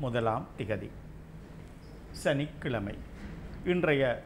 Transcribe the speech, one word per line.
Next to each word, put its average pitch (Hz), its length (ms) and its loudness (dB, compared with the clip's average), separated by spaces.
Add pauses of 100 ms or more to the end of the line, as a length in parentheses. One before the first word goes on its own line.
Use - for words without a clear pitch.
முதலாம் 117 420 2 (120)
திகதி, 104 320 -2 (1300)
சனிக்கிழமை. 139 720 2 (800)
இன்றைய 160 300 6 (220)